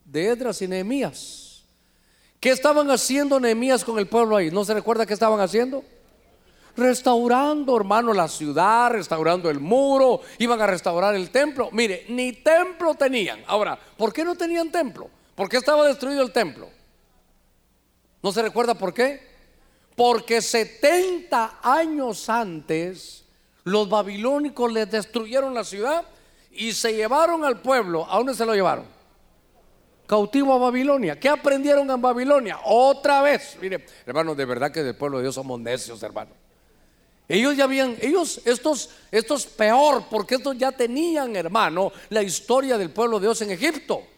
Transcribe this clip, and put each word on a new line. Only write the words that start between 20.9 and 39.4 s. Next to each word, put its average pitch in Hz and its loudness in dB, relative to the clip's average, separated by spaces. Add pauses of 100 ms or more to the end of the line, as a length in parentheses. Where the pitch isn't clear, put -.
años 285 -2
antes 175 -6 (420)
los 202 0
babilónicos 226 -2
les 220 -2
destruyeron 233 -4
la 226 -4
ciudad 262 -4 (480)
y 220 -6
se 220 -2
llevaron 302 0
al 254 -2
pueblo. 196 0
¿A 190 2
dónde 254 0
se 226 -2
lo 220 2
llevaron? 165 0 (1200)
Cautivo 262 2
a - 6
Babilonia. 247 0
¿Qué 262 2
aprendieron 277 2
en 254 -2
Babilonia? 247 0
Otra 277 4
vez. 277 0
Mire, 185 -8 (220)
hermanos, 156 -2
de 139 -4
verdad 123 -4
que 160 -6
del 123 -4
pueblo 139 -6
de 127 -2
Dios 131 -6
somos 131 -8
necios, 117 -8
hermano. 202 -12 (920)
Ellos 240 0
ya 277 2
habían, 262 0
ellos, 302 -2
estos, 254 0 (200)
estos 226 -2